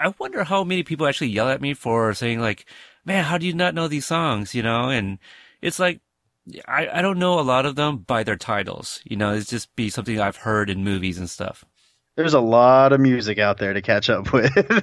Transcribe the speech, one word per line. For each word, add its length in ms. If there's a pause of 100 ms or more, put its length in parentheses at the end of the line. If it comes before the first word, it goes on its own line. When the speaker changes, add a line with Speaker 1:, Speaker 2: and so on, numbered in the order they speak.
Speaker 1:
I 180
wonder 240
how 220
many 180
people 240
actually 220
yell 220
at 100
me 140
for 400
saying, 260
like, 240 (400)
"Man, 200
how 120
do 100
you 60
not 220
know 140
these 180
songs?" 480
You 80
know, 260
and 300 (420)
it's 180
like, 220 (680)
I, 280
I 80
don't 160
know 200
a 40
lot 240
of 100
them 220
by 260
their 120
titles. 680
You 140
know, 160
it's 160
just 260
be 140
something 280
I've 200
heard 320
in 120
movies 360
and 100
stuff. 360 (520)
Speaker 2:
There's 180
a 60
lot 520
of 80
music 380
out 200
there 160
to 80
catch 280
up 220
with. 180 (320)